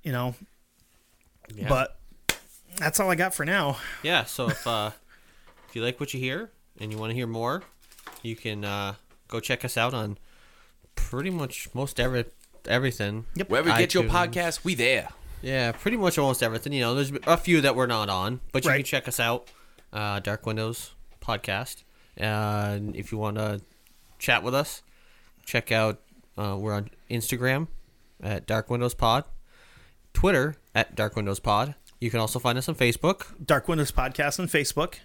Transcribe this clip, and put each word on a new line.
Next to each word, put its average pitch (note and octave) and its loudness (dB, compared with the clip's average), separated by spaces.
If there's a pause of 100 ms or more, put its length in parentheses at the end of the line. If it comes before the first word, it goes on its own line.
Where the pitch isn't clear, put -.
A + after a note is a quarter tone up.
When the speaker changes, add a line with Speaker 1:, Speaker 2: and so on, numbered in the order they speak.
Speaker 1:
you C#3+ -4
know? B2 -2 (1200)
Speaker 2:
Yeah. A#2+ -6
Speaker 1:
But C3 2 (760)
that's D#3 0
all F#3+ 4
I F3 6
got F3+ 0
for D3+ -2
now. D#3+ 2 (260)
Speaker 2:
Yeah, D3 2
so - -2
if, - -2
uh, A2 0 (400)
<laughs> - -20
if - -12
you A2+ -4
like B2+ -2
what C#3+ -6
you C3 -6
hear D3 -6 (300)
and G#2+ -8
you G#2+ -6
wanna A2 -4
hear B2 -2
more, A#2 -4 (600)
you A2+ -6
can, G#2 -6
uh, G2+ -4 (340)
go A2+ -4
check - -2
us A#2+ -4
out A#2+ 2
on G#2+ -4 (760)
pretty C#3+ -2
much D3+ -6
most C3+ -4
every, B2 2 (420)
everything. A2+ 0
Speaker 1:
Yep. F#3 -4
Speaker 3:
Wherever D#3 4
you - 6
get F3+ 4
your F3 4
Speaker 2:
iTunes. F3 2
Speaker 3:
podcast, E3+ -2
we F#3 0
there. A#2+ 2 (340)
Speaker 2:
Yeah, B2+ 0
pretty A3 0
much F#3 4
almost C3+ 4
everything. A2+ 0
You C3+ 0
know, A#2+ 2
there's C#3 0 (140)
a E3 6
few E3+ 4
that C3+ 4
we're B2+ 4
not A2 0
on, G2+ 0 (120)
but C3 2
you D#3 4
Speaker 1:
Right. C3+ 4
Speaker 2:
can C#3 0
check - -2
us - -4
out, A#2+ 0 (440)
uh, G#2 -2
Dark G#2 -4
Windows A2 -4 (280)
Podcast. G#2+ -4 (340)
And G#2 -2
if G2 -8
you A2 -4
wanna G#2+ -2 (580)
chat A#2+ 4
with B2 -2
us, - -2 (640)
check - -2
out, A2 2 (380)
uh, G2+ -2
we're G#2 -2
on G#2 -2 (200)
Instagram B2+ 0 (540)
at G2+ -4
Dark A2 -2
Windows A#2+ 0
Pod, B2 2 (880)
Twitter D3+ 4 (180)
at - 2
Dark G#2+ 0
Windows G2+ -2
Pod. A#2 2 (260)
You A#2 -2
can A#2 0
also A2 0
find A#2+ 2
us C3 -2
on D#3+ -2
Facebook. C#3+ 2 (180)
Speaker 1:
Dark - 4
Windows D3+ 0
Podcast C#3+ 0
on F3+ 0
Facebook. D3 0 (100)